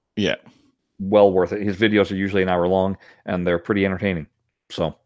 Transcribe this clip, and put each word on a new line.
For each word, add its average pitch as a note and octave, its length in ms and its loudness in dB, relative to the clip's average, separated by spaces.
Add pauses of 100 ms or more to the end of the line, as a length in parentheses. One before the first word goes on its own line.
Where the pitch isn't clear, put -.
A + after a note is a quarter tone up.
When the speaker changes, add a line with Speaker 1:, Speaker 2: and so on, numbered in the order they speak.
(140)
Speaker 1:
Yeah. G2 220 -2 (640)
Speaker 2:
Well G2+ 320 4
worth F2+ 200 0
it. G#2 100 -4
His G2 140 -4
videos G#2 360 2
are - 20 -4
usually F#2+ 280 -2
an F#2 60 0
hour F2+ 200 0
long, F#2+ 280 0 (300)
and F2+ 200 -4
they're F2 120 0
pretty G2+ 260 -2
entertaining. F#2+ 440 -4 (420)
So E2 340 -4